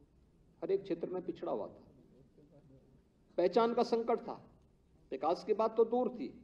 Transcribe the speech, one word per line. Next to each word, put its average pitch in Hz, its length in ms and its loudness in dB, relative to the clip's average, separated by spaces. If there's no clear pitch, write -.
हर 160 80 -2
एक 196 120 2
क्षेत्र 165 260 -4
में 180 140 -6
पिछड़ा 170 300 -6
हुआ 101 140 -4
था, - 180 -18
पहचान 233 360 4
का 240 100 4
संकट 233 360 0
था, 120 200 -10
विकास 147 320 -2
की 214 100 2
बात 220 220 2
तो 226 100 8
दूर 240 240 2
थी, 135 180 -8